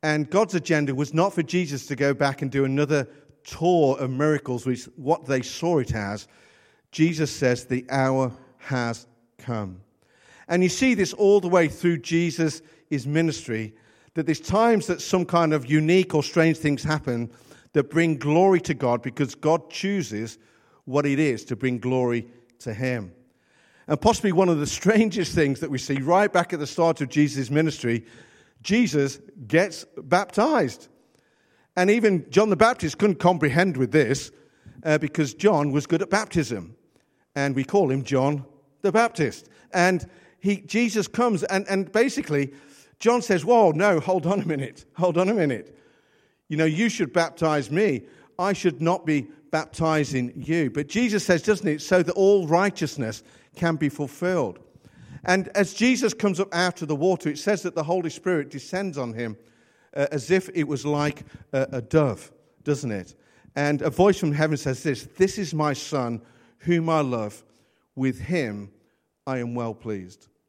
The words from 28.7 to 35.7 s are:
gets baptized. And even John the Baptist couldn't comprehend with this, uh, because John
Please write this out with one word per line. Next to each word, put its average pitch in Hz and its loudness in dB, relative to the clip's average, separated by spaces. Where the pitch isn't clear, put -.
gets 165 0
baptized. 190 0
And 180 2
even 208 2
John 202 4
the 185 4
Baptist 226 2
couldn't 202 2
comprehend 170 2
with 127 0
this, 139 2
uh, 151 2
because 147 -2
John 151 0